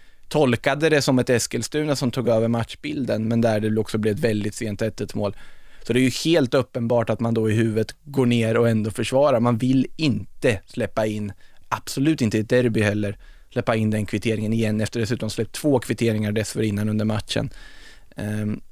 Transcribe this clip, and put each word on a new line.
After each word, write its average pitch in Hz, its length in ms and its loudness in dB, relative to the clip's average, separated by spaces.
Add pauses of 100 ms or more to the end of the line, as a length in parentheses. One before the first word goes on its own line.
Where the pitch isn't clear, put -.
(280)
tolkade 143 600 2
det 151 140 4
som 131 160 4
ett 127 120 2
Eskilstuna 131 680 0
som 131 140 0
tog 120 180 -2
över 113 200 4
matchbilden, 117 800 -2
men 117 120 2
där 110 200 2
det 107 200 0
också 110 180 -2
blev 107 160 0
ett 104 60 -6
väldigt 104 340 0
sent 107 280 -6
ett 110 180 -4
ett 104 140 -6
mål. 104 220 -2 (460)
Så - 100 -4
det 120 80 4
är - 20 4
ju 131 280 0
helt 151 240 4
uppenbart 120 560 0
att 107 100 0
man 117 140 0
då 110 160 2
i 104 40 2
huvudet 110 400 0 (100)
går 135 220 0
ner 113 300 2
och 117 120 4
ändå 110 220 2
försvarar. 127 500 2
Man 120 180 4
vill 127 280 2 (100)
inte 107 680 0
släppa 110 400 -4
in, 107 260 -4 (360)
absolut - 520 -2
inte 110 160 2
i 110 40 2
ett 110 80 -4
derby 123 340 2
heller, 104 360 0 (340)
släppa 120 240 0
in 110 140 2
den 107 160 -2
kvitteringen 107 460 -2
igen, 110 280 0
efter 110 200 -4
dessutom 113 300 -2
släppt 110 220 -4
två 143 260 2
kvitteringar 107 540 0
dessförinnan 107 560 -2
under 107 160 0
matchen. 110 460 -2 (680)
Ehm, 107 440 -4 (120)